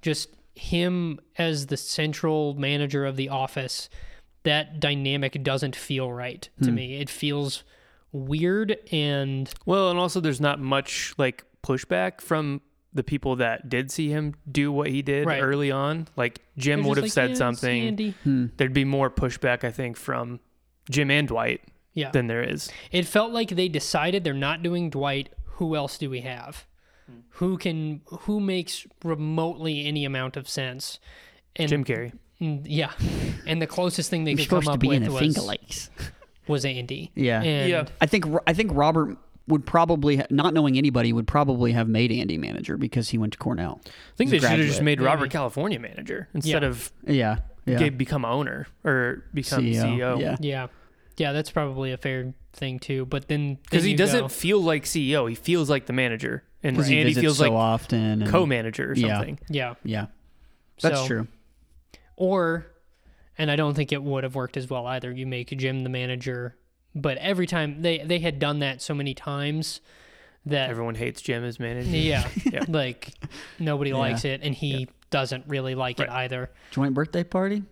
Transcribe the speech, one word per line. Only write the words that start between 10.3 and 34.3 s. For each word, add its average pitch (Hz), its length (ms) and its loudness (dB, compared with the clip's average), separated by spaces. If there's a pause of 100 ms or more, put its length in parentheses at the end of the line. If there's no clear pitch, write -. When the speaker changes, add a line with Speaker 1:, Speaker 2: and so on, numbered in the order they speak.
Speaker 3:
not 143 180 2
much, 135 580 -2
like, 131 280 0 (180)
pushback 180 580 0
from 151 400 0 (300)
the 139 120 -2
people 135 320 -2
that 117 340 0
did 131 220 0
see 151 180 -2
him 151 240 -2 (180)
do 143 200 2
what 147 180 0
he 139 140 -2
did 143 240 0
Speaker 1:
Right. 139 160 2
Speaker 3:
early 143 260 2
on. 147 460 -2
Like, 123 240 -2 (180)
Jim 147 240 2
Speaker 1:
They're - 80 2
Speaker 3:
would - 60 4
Speaker 1:
just - 20 4
Speaker 3:
have 208 60 2
Speaker 1:
like, 214 80 -2
Speaker 3:
said 127 140 4
Speaker 1:
"Yeah, 127 60 0
it's 127 60 -2 (240)
Speaker 3:
something. 123 220 2
Speaker 1:
Andy." 208 260 -2 (140)
Speaker 2:
Hmm. 131 220 4 (120)
Speaker 3:
There'd 131 160 2
be 135 100 4
more 135 280 2
pushback, 127 520 0
I 123 60 0
think, 120 260 -6
from 123 440 -4 (500)
Jim 139 220 2
and 147 160 4
Dwight 120 340 -2 (320)
Speaker 1:
Yeah. 143 160 -4
Speaker 3:
than 127 160 2
there 117 160 -2
is. - 300 -6 (200)
Speaker 1:
It 180 140 0
felt 220 260 2
like 233 180 -2
they 185 200 0
decided 165 540 0
they're 151 100 0
not 147 300 -2
doing 175 260 0
Dwight. 139 400 -2 (280)
Who 160 180 -2
else 143 240 -4
do 143 100 -4
we 127 120 -6
have? 127 440 -12 (400)
Speaker 3:
Hmm. 120 140 -20 (140)
Speaker 1:
Who 180 260 -2
can, 156 420 -4 (200)
who 208 180 0
makes 185 480 -2 (160)
remotely 160 840 -2
any 147 180 0
amount 131 320 -2
of 135 140 -8
sense? 131 500 -6 (580)
And 156 120 0
Speaker 3:
Jim 147 140 2
Carrey. 117 300 -4 (280)
Speaker 1:
Mm, 151 240 -4
yeah. 151 260 0 (540)
And 160 160 0
the 156 60 0
closest 175 420 -2
thing 165 140 0
they 151 80 0